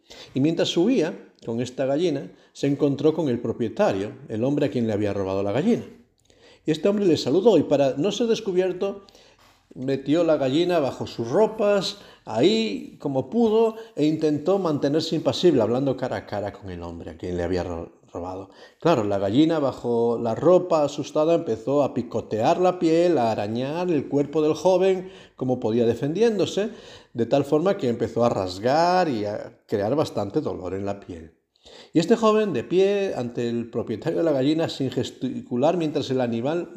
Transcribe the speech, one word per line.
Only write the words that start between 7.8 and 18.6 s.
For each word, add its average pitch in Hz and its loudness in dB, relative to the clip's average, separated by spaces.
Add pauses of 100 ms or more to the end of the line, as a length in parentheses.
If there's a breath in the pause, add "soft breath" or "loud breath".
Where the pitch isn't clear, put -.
no 156 -2
ser - -2
descubierto, 196 -2 (680 soft breath)
metió 139 0
la 160 4
gallina 165 2
bajo 123 -2
sus 117 -8
ropas, 202 0 (240 loud breath)
ahí 214 0
como 135 -4
pudo, 220 2 (200 loud breath)
e 147 0
intentó 156 0
mantenerse 151 0
impasible, 143 2
hablando 123 0
cara - -6
a 95 -8
cara 101 -6
con 98 -14
el 87 -10
hombre 85 -12
a 78 -16
quien 90 -6
le 87 0
había 87 0
ro-, 85 -8 (200)
robado. 92 -10 (300 loud breath)